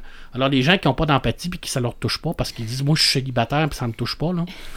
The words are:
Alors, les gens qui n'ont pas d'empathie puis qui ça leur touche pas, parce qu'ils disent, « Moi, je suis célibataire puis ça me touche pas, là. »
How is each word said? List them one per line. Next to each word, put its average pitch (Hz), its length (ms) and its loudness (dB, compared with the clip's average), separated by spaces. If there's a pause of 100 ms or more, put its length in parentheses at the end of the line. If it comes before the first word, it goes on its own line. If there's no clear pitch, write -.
(340)
Alors, 131 160 2
les 135 140 4
gens 175 160 6
qui - 80 0
n'ont 131 80 4
pas 160 100 0
d'empathie 139 440 0
puis - 100 -8
qui - 100 -10
ça 135 120 -2
leur 117 120 -2
touche - 260 -4
pas, 160 140 -4
parce - 180 -4
qu'ils 120 140 -8
disent, « 127 200 -4
Moi, 156 100 6
je - 80 4
suis - 80 4
célibataire 131 580 2
puis - 80 -6
ça 123 100 -4
me 113 60 -4
touche - 240 -4
pas, 175 160 0
là. » 170 100 0 (340)